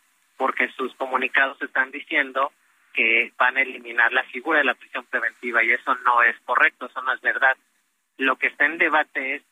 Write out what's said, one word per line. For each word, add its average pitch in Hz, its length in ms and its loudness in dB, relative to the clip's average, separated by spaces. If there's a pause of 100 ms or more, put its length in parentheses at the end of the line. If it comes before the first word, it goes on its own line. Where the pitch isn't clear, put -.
(360)
porque 131 400 -2
sus 131 200 -6
comunicados 131 680 -2
están 135 300 -4
diciendo 139 600 -4 (400)
que 117 460 0
van 127 180 2
a 135 60 2
eliminar 120 500 -2
la 127 120 0
figura 151 340 -2
de 143 60 2
la 123 100 0
prisión - 300 -12
preventiva 117 580 -2
y 113 80 2
eso 123 240 0 (100)
no 120 200 4
es 117 100 4 (100)
correcto, 135 420 0
eso 131 160 -12
no 127 120 -2
es 117 60 -12
verdad. 131 360 2 (600)
Lo 131 180 0
que 131 140 -2
está 147 180 0
en 165 120 -2
debate 151 580 -2
es 139 160 -14